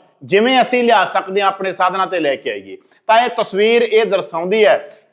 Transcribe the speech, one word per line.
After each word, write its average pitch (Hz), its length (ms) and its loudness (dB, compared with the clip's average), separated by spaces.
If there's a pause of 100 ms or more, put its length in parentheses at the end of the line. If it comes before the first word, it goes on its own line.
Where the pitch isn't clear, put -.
(240)
ਜਿਵੇਂ 220 380 2
ਅਸੀਂ 247 220 0
ਲਿਆ 226 220 4
ਸਕਦੇ 190 360 -4
ਹਾਂ 196 60 0
ਆਪਣੇ 196 240 -4
ਸਾਧਨਾਂ 185 360 -2
ਤੇ 180 120 -4
ਲੈ 143 160 -2
ਕੇ 123 160 -8
ਆਈਏ। 95 260 -12 (300)
ਤਾਂ 220 100 4
ਇਹ 240 120 2
ਤਸਵੀਰ 226 520 0
ਇਹ 220 240 2
ਦਰਸਾਉਂਦੀ 185 600 -2
ਹੈ 160 240 2 (240)